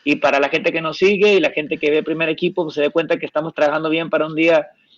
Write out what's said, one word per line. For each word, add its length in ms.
y 140
para 220
la 100
gente 240
que 80
nos 160
sigue, 380
y 40
la 120
gente 260
que 140
ve 80
el 40
primer 240
equipo, 360
pues, 120
se 60
dé 80
cuenta 300
que 60
estamos 280
trabajando 360
bien 200
para 160
un 100
día, 320